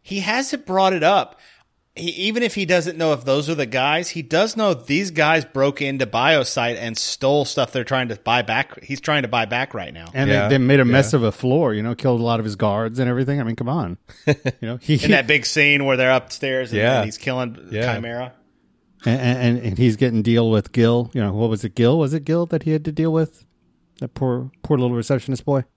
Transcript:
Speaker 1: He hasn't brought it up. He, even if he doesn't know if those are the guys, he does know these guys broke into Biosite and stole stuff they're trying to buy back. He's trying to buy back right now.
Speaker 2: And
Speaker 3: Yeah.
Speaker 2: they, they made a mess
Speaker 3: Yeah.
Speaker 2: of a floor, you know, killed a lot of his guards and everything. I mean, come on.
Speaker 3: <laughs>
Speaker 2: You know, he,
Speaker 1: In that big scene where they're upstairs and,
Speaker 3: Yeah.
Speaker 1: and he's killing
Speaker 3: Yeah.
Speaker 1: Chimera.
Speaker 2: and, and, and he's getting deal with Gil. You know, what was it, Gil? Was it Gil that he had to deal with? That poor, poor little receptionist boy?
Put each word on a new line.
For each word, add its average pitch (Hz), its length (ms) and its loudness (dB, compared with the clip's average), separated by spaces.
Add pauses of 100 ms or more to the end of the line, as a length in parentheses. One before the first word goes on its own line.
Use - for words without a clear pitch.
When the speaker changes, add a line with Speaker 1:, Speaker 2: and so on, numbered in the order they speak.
Speaker 1:
He 196 180 -8
hasn't 240 460 -4
brought 190 280 2
it 165 100 0
up. 175 360 2 (560)
He, 170 140 -6
even 214 340 -2
if 226 120 -2
he 196 100 -2
doesn't 170 320 0
know 160 160 2
if 123 100 -4
those 139 260 0
are 165 60 -2
the 147 100 -2
guys, 139 440 -2
he 165 120 -8
does 170 360 0
know 208 160 2
these 160 380 -2
guys 156 340 2
broke 139 360 0
into 135 240 -2
Biosite 120 720 0
and 113 220 -8
stole 139 480 0
stuff - 260 -2
they're 123 140 -4
trying 127 240 -2
to 113 80 -6
buy 120 240 0
back. 113 420 -4
He's 135 160 -8
trying 147 220 -2
to 123 80 -4
buy 113 160 0
back 120 280 -6
right 85 200 -10
now. 82 200 -16
Speaker 2:
And 135 160 0
Speaker 3:
Yeah. 101 200 2
Speaker 2:
they, 135 60 4
they 131 80 4
made 135 180 6
a 127 40 6
mess 127 280 4
Speaker 3:
Yeah. 156 60 4
Speaker 2:
of 117 40 2
a 107 80 2
floor, 127 420 0
you 104 80 -2
know, 117 140 -4
killed 123 240 0
a 117 40 0
lot 117 160 0
of 110 60 -4
his 104 120 -4
guards 110 420 0
and 127 100 0
everything. 131 300 0
I 131 40 -2
mean, 113 120 -2
come 117 140 -4
on. 120 280 -4 (300)
Speaker 3:
<laughs> - 0 -
Speaker 2:
You 147 60 4 (280)
know, 117 160 -6
he, 151 260 0
Speaker 1:
In 147 80 4
that 139 160 4
big 147 180 2
scene 143 400 2
where 135 120 2
they're 127 140 4
upstairs 131 600 -2
and, 107 80 0
Speaker 3:
Yeah. 120 180 4
Speaker 1:
and 107 80 0
he's 107 120 -10
killing 127 540 -6
Speaker 3:
Yeah. 117 240 -2
Speaker 1:
Chimera. 120 380 -8 (720)
Speaker 2:
and, 120 160 2
and, 123 380 2
and 110 180 -4
he's 117 180 4
getting 113 260 2
deal 113 300 2
with 107 220 0
Gil. 120 400 2
You 127 80 -2
know, 101 120 -2
what 110 160 0
was 110 140 -2
it, 104 120 -8
Gil? 123 220 4
Was 147 160 0
it 151 120 -4
Gil 170 220 0
that 160 160 -4
he 160 80 -2
had 156 140 0
to 160 60 -4
deal 156 220 0
with? 160 300 -2 (580)
That 127 120 -8
poor, 127 380 -4 (120)
poor 151 140 -12
little 123 180 -2
receptionist 123 500 -6
boy? 139 180 -2 (140)